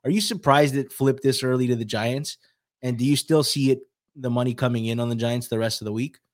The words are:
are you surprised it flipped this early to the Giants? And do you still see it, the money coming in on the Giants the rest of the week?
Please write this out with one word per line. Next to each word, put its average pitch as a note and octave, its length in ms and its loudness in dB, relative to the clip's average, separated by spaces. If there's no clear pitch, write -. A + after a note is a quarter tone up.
are C3 60 -4
you G3+ 120 2
surprised D3 540 2
it C#3 160 -4
flipped C3+ 320 0
this C3 200 0
early B2+ 240 0
to A#2+ 80 2
the A2+ 100 -4
Giants? A#2 520 -4
And B2 160 -4
do B2 80 0
you C#3+ 100 4
still D3+ 280 2
see C3+ 280 2
it, C3 100 0
the C3 140 -6
money B2 240 0
coming A#2+ 320 -2
in A#2 140 -2
on A#2+ 100 -2
the A#2+ 60 -2
Giants A#2 320 -4
the A2+ 120 -2
rest A2+ 220 -2
of A2 40 -10
the G#2+ 60 -6
week? A#2+ 280 -6